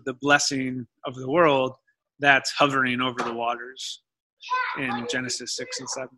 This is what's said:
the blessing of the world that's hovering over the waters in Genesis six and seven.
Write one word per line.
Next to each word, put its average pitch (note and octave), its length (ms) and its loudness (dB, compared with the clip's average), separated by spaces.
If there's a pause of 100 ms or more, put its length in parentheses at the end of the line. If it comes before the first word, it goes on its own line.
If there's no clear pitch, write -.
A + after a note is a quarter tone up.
the C3+ 100 -4
blessing C3 720 0 (200)
of C3 100 -8
the C3 140 -8
world C#3 460 4 (440)
that's C#3 320 4
hovering C3 500 2
over B2 220 -2
the A#2+ 100 -4
waters A#2+ 680 -6 (760)
in A#2+ 320 -4
Genesis B2 460 -6
six - 240 -8
and C3 100 -10
seven. B2+ 280 -10